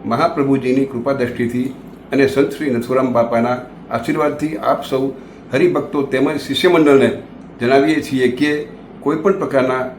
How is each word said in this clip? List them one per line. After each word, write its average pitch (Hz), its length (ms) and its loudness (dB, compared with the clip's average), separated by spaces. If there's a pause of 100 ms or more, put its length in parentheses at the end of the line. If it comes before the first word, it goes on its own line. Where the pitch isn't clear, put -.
મહાપ્રભુજીની 135 800 0
કૃપા 123 280 -4
દ્રષ્ટિથી 123 640 -2 (380)
અને 135 160 4
સંત 139 240 2
શ્રી 151 180 -4
નથુરામ 123 420 0
બાપાના 117 440 2 (340)
આશીર્વાદથી 147 680 -2
આપ - 280 0
સૌ 135 260 -2 (420)
હરિભક્તો 143 500 0
તેમજ 139 380 0
શિષ્ય 160 280 0
મંડળને 143 420 6 (500)
જણાવીએ 139 420 4
છીએ 127 260 0
કે 147 360 0 (360)
કોઈ 151 160 0
પણ 190 220 0
પ્રકારના 131 460 0 (140)